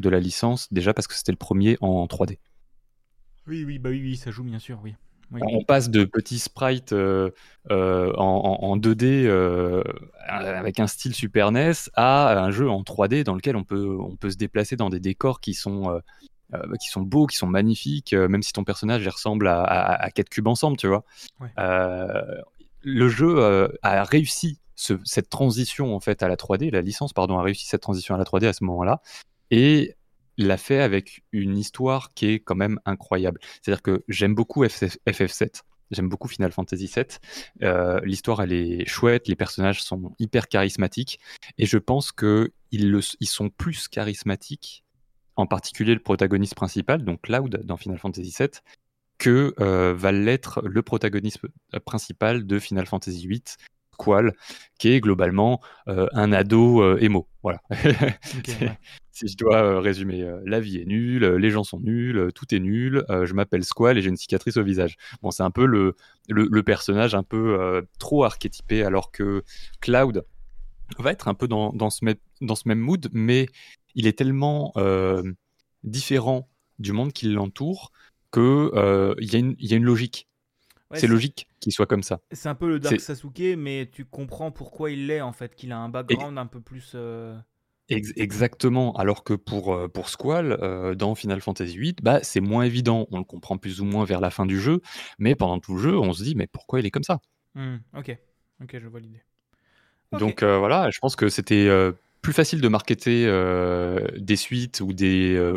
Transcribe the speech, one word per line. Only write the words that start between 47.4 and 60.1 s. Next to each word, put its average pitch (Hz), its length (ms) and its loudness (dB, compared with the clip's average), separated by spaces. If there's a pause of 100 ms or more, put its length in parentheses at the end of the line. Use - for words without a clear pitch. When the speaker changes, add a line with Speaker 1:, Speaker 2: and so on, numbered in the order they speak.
Speaker 1:
dans - 140 -6
Final 95 180 -8
Fantasy 90 340 -8
sept, - 320 -4 (540)
que, 131 420 4
euh, 92 380 4
va 95 160 2
l'être 110 540 0
le 101 160 0
protagoniste 104 580 -4 (460)
principal 113 600 -2
de 101 120 0
Final 95 260 -4
Fantasy 92 420 -6
huit, 104 300 -8 (380)
Squall, 107 400 4 (440)
qui 117 120 4
est 131 100 6
globalement, 98 600 2 (260)
euh, 92 240 0
un 107 220 2
ado, 113 480 6
euh, 95 180 6
émo. 104 260 4 (160)
Voilà. 90 280 -4
<laughs> - 0 -
Speaker 2:
Ok, 127 720 0
Speaker 1:
C'est 117 160 -8
Speaker 2:
ouais. 110 180 -4 (320)
Speaker 1:
si - 180 -10
je 95 100 -10
dois, 110 240 4
euh, 98 180 4
résumer, 95 400 -2